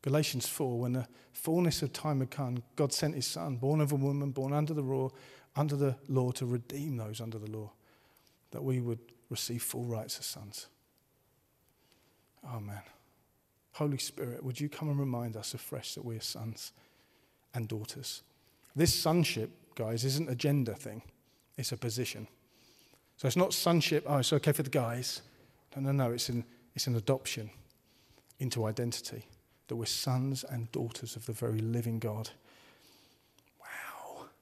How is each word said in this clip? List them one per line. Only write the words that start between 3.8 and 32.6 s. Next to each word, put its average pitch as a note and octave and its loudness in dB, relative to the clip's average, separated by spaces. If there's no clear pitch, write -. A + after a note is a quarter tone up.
of D3 4
a D3 2
woman, C#3 2
born C3+ 0
under D3+ 2
the D3+ 0
law, C3 0
under D3 2
the C#3 4
law B2+ 4
to B2+ -2
redeem C3 -2
those A2 -6
under A2+ -6
the G#2+ -8
law, G#2+ -8
that - -8
we C3 2
would A#2 -2
receive A#2+ -4
full A#2+ -4
rights A2+ -4
as - -8
sons. - -10
Oh, A#2 -6
man. G2+ -10
Holy D3 0
Spirit, - -6
would B2+ -4
you D3 0
come D3+ -4
and C#3+ 2
remind A#2+ 0
us - -6
afresh - -8
that - -10
we A#2 -4
are G#2+ -6
sons - -8
and A#2 -2
daughters? G#2+ -8
This D3+ 6
sonship, D#3 4
guys, A2+ 0
isn't C3+ 2
a B2+ 2
gender B2+ 4
thing. A2 -10
It's C3 -2
a A#2+ -4
position. A2 -4
So - 2
it's A#2+ 4
not F3+ 6
sonship, E3 6
"Oh, C#3+ 4
it's - 4
okay D3 6
for D3+ 2
the C3+ -2
guys." B2 0
No, C#3 -2
no, C#3 2
no, C3 4
it's A#2+ -2
an, A#2+ 0
it's - -2
an B2 2
adoption A2+ 0
into A#2 0
identity, A2 -2
that B2 -4
we're A2+ -2
sons C3 0
and A#2 -6
daughters - -6
of A2+ -10
the A#2+ -4
very A2 -2
living A2+ 0
God. A2 -4